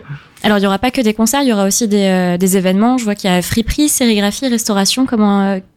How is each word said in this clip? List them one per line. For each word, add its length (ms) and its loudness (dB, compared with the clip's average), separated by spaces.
Alors, 140 2
il 60 2
y 40 2
aura 120 0
pas 120 0
que 100 -2
des 120 0
concerts, 280 0
il 80 0
y 40 2
aura 120 2
aussi 240 -2
des, 160 2
euh, 320 0
des 180 0
événements. 420 2
Je 60 -4
vois 120 -2
qu'il 140 -4
y 40 2
a 80 2
friperie, 480 -2
sérigraphie, 580 0
restauration. 580 0
Comment, 360 2
euh, 180 -2